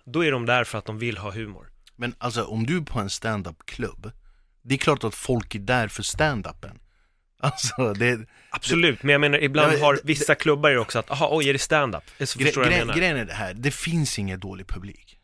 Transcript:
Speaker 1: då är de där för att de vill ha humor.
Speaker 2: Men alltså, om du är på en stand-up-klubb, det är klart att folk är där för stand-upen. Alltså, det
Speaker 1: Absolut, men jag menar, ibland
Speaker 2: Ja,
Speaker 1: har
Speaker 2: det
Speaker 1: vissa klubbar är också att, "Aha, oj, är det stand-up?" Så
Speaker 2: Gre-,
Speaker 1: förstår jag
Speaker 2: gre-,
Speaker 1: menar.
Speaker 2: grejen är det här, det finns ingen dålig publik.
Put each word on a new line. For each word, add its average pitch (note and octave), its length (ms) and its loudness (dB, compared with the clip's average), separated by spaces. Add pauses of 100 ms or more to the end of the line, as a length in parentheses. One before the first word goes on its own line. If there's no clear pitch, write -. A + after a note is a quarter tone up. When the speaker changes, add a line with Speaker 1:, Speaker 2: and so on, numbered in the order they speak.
Speaker 1:
då D#3 200 0
är D3+ 60 4
de B2 140 0
där B2 180 2
för A2+ 140 -6
att G2+ 80 -8
de G#2+ 140 -8
vill A2+ 180 -4
ha G2+ 140 -8
humor. G#2 380 -12 (260)
Speaker 2:
Men A#2+ 220 -6
alltså, A#2 260 -2
om A2 220 -2
du D#3+ 120 0
är E3+ 40 -2
på C3+ 180 -4
en G2 100 -2
stand-up-klubb, G#2 1000 -6 (500)
det C3 140 0
är - 20 -4
klart C#3+ 260 2
att A2 120 -2
folk - 400 -2
är G#2 40 -6
där A2+ 280 0
för - 160 -8
stand-upen. - 760 -2 (600)
Alltså, B2+ 540 0
det A2+ 320 0 (240)
Speaker 1:
Absolut, E3 540 2
men C#3+ 80 4
jag C#3+ 100 6
menar, D3 160 4
ibland D3+ 360 4
Speaker 2:
Ja, D3 120 2
Speaker 1:
har C#3+ 80 8
Speaker 2:
det C3+ 100 0
Speaker 1:
vissa D3 320 2
klubbar D3+ 340 4
är C3 80 4
också A#2 220 0
att, - 120 -6
"Aha, D3 200 0
oj, D3 180 2
är C#3 40 4
det C3+ 60 0
stand-up?" C3 440 0 (240)
Så - 120 -6
Speaker 2:
Gre-, - 60 2
Speaker 1:
förstår C#3 180 2
jag A#2+ 100 4
Speaker 2:
gre-, A#2+ 60 4
Speaker 1:
menar. A#2 180 0
Speaker 2:
grejen E3+ 200 2
är A2+ 80 -2
det - 80 -10
här, G2 200 -6
det B2 180 0
finns E3 480 -2
ingen F#2+ 200 -4
dålig F#2+ 280 -12
publik. - 560 -10